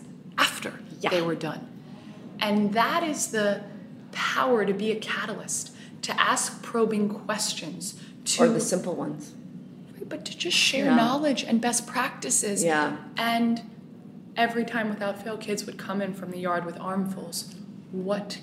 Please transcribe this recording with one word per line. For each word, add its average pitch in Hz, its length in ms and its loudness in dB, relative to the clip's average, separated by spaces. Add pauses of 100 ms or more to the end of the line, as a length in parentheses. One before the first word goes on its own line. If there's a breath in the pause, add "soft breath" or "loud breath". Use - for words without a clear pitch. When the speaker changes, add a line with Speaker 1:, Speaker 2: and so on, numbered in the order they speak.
(380)
Speaker 1:
after - 360 2 (280)
Speaker 2:
Yeah. 170 80 2
Speaker 1:
they 175 120 4
were 165 140 2
done. 156 320 -6 (720 loud breath)
And 208 340 4
that 269 300 4
is 302 240 0
the 202 340 2 (500)
power 247 540 4
to 196 80 2
be 208 180 0
a 208 40 2
catalyst, - 760 -4 (320 loud breath)
to - 160 -2
ask - 420 2
probing 214 480 2
questions, - 880 -4 (300 loud breath)
to - 180 4
Speaker 2:
Or - 60 8
the - 100 4
simple - 360 0
ones. 147 380 -6 (600)
Speaker 1:
Right, - 140 -12
but 311 180 -8
to - 120 -8
just 349 200 0
share 269 280 4
Speaker 2:
Yeah. 262 100 8
Speaker 1:
knowledge 262 480 4
and 233 160 4
best 240 280 0
practices. 220 760 0
Speaker 2:
Yeah. 151 340 4 (200)
Speaker 1:
And 233 440 2 (760)
every 233 280 2
time 226 240 -2
without 202 340 -2
fail, 220 140 -4
kids 208 280 -4
would 196 120 -10
come 196 240 -4
in 190 120 -2
from 185 180 -8
the 180 80 -6
yard 175 260 2
with 170 140 -8
armfuls. 185 680 -2 (460)
"What 190 520 -2